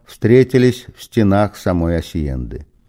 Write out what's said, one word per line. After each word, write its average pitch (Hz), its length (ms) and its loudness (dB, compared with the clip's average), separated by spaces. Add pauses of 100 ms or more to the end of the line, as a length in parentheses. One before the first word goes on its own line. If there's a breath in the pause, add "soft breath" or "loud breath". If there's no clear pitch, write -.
встретились 123 800 2 (100)
в - 60 -20
стенах 101 540 0
самой 85 420 -2
Асиенды. 65 680 -8 (220)